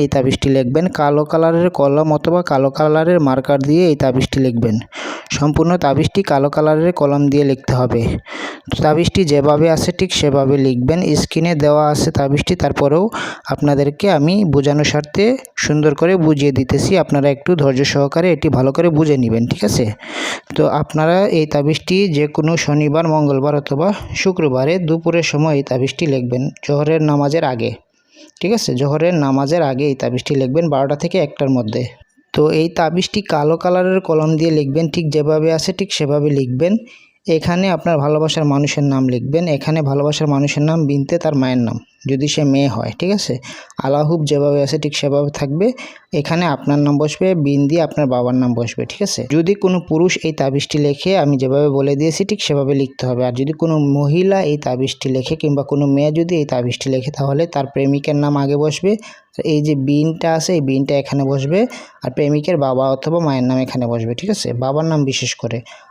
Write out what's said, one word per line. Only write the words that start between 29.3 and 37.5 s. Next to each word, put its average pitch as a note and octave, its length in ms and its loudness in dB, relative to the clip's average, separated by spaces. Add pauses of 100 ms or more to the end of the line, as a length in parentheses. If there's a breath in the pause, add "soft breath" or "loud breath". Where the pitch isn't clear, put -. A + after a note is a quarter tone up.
আগে C3 200 -2
এই C3+ 100 -2
তাবিজটি B2 400 -2
লিখবেন C3+ 320 0
বারোটা C#3 300 0
থেকে E3+ 220 -2
একটার C#3+ 300 -2
মধ্যে। A#2 280 -2 (500)
তো - 80 2 (200)
এই D#3+ 60 0 (100)
তাবিজটি F3 420 0 (140)
কালো D3+ 300 2
কালারের F#3 440 2
কলম D#3 220 2 (100)
দিয়ে E3 180 2
লিখবেন, D3 360 0
ঠিক F3 120 -2 (100)
যেভাবে D#3 420 2
আছে E3 220 -4
ঠিক F#3+ 180 -4
সেভাবে D3 320 0 (100)
লিখবেন। C3+ 340 0 (540 loud breath)
এখানে F3 380 0 (100)